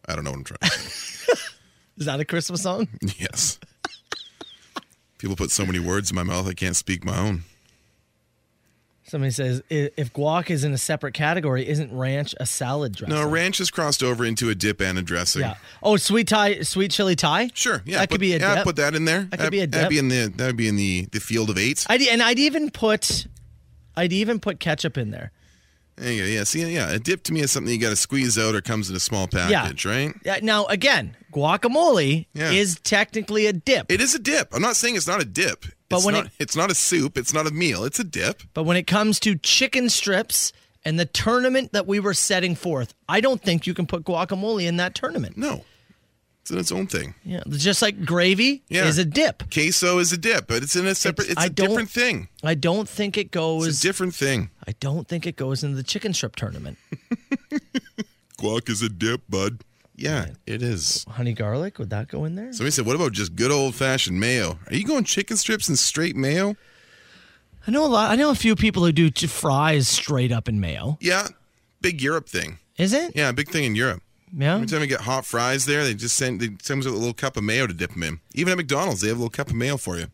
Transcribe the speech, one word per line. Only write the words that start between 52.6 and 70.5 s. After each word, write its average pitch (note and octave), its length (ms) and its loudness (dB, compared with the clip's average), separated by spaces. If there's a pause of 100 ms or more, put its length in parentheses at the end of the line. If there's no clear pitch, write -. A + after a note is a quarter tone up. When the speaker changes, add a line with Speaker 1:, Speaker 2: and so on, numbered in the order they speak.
Speaker 2:
think G3+ 300 -4
it G3 120 -4
goes D#3+ 380 0
Speaker 1:
It's D3 100 0
a - 40 0
different F#3 320 0
thing. C#3 360 0 (160)
Speaker 2:
I G#2+ 140 -10
don't C#3+ 260 -2
think E3+ 200 -6
it E3+ 100 -8
goes C3+ 260 -4
in C#3+ 140 -2
the C3 80 -4
chicken G3+ 300 -4
strip - 220 -4
tournament. D2 420 -8 (120)
Speaker 1:
<laughs> - 200 -14 (1300)
Guac A2 300 -2
is A2 140 0
a A2+ 60 0
dip, G#2+ 400 -2
bud. G2+ 320 -2 (340)
Yeah, C3+ 340 -4 (180)
it A2+ 160 -6
is. A2 460 -2
Speaker 2:
Honey A#2+ 240 -2
garlic, A#2+ 460 -4
would F#2+ 120 -8
that G#2+ 180 -4
go - 160 -6
in D#3+ 100 -6
there? A3+ 180 -10
Speaker 1:
Somebody D3+ 200 -2
said, A#2+ 140 0
"What B2+ 100 2
about D#3 160 0
just F#2 240 -4
good A#2 160 2
old-fashioned C3 680 0
mayo?" G#2 400 0 (100)
Are - 60 -4
you F#3 100 0
going C4+ 200 2
chicken G3+ 320 -2
strips G#3+ 320 0
and D3 100 2
straight E3 380 0
mayo? F3 400 0 (1080)
Speaker 2:
I - 40 -2
know C#4+ 140 4
a D4+ 40 4
lot. A3 220 4
I A3 60 6
know D4 140 6
a C4+ 40 4
few A3 220 4
people G3 280 4
who E3+ 60 6
do D#3+ 200 6
ch-, - 160 -2
fries D3 600 2
straight B2+ 460 2
up A2+ 160 -2
in G#2+ 120 0